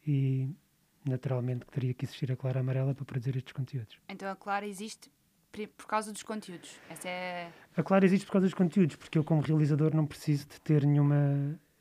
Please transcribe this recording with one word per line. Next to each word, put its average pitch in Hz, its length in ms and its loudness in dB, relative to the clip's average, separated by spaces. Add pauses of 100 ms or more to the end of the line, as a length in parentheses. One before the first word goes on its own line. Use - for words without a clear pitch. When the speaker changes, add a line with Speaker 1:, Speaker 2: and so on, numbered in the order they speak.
Speaker 1:
e, 135 420 0 (560)
naturalmente, 127 640 -2
que - 60 -20
teria 127 200 -2
que - 140 -6
existir - 260 -6
a 127 40 -4
Clara 131 240 -2
Amarela 131 340 0
para 135 100 -10
produzir 131 320 -4
estes - 160 -8
conteúdos. 123 460 -8 (100)
Speaker 2:
Então 196 220 -8
a 190 60 -8
Clara 202 300 -4
existe 208 440 -12 (420)
pri-, 208 140 -8
por - 200 -18
causa 214 240 -2
dos 202 120 -12
conteúdos. 202 560 -12 (100)
Essa 185 200 -12
é 180 440 -8 (240)
Speaker 1:
A 170 60 0
Clara 196 240 4
existe 190 180 4
por - 80 -16
causa 190 140 4
dos 180 80 0
conteúdos, 180 420 2
porque - 220 -4
eu, 147 60 2
como 156 180 2
realizador, 156 520 2
não 156 120 2
preciso 143 420 -2
de - 140 -20
ter 147 240 4
nenhuma 143 720 4 (220)